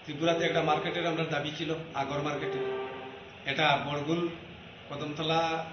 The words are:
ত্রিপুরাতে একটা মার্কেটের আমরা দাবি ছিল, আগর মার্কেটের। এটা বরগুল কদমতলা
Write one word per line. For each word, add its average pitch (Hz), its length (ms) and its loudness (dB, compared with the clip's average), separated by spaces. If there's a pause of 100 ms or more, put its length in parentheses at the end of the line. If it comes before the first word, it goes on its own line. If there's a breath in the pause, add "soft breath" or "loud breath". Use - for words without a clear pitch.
ত্রিপুরাতে 165 420 2
একটা 165 180 4
মার্কেটের 156 440 2
আমরা 160 160 2
দাবি 151 340 0
ছিল, 160 160 0 (200)
আগর 143 280 0
মার্কেটের। - 640 -2 (580)
এটা 143 400 4
বরগুল 151 440 0 (600)
কদমতলা 160 840 0